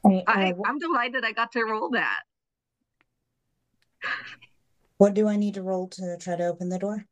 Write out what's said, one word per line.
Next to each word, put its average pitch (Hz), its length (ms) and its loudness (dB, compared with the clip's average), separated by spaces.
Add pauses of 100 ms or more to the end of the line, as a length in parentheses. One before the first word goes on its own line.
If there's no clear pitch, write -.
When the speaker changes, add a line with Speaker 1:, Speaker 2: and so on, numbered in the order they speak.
Speaker 1:
Hey, 190 200 6
Speaker 2:
I, 196 240 4
Speaker 1:
uh, 180 60 -2
wh- 185 120 -4
Speaker 2:
I'm 277 100 -4
delighted 254 460 -2
I 220 80 -2
got 226 200 -4
to 240 120 -2
roll 220 260 -4
that. 151 320 -2 (2750)
Speaker 1:
What 202 160 8
do 214 140 4
I 208 80 0
need 208 180 0
to 196 80 -8
roll 185 260 -4
to 180 300 -8
try 175 180 -6
to 175 80 -2
open 175 240 -4
the 180 100 -4
door? 208 340 -6